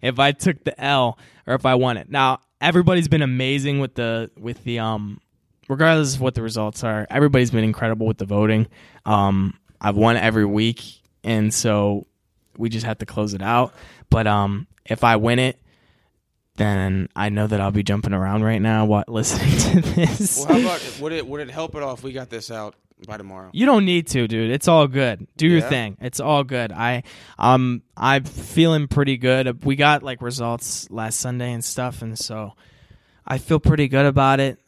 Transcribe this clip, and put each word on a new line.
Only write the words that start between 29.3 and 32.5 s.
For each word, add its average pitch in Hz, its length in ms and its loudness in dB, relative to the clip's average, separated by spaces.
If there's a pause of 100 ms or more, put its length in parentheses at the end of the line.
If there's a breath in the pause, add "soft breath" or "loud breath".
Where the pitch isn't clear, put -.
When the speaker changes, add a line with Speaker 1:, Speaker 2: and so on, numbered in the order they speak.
Speaker 1:
We 135 100 0
got, 147 260 2
like, 127 200 -10
results 120 680 -8
last 110 300 -6
Sunday 123 320 -6
and 117 120 -8
stuff, - 380 -6
and 113 160 -10
so 107 360 -10 (720 soft breath)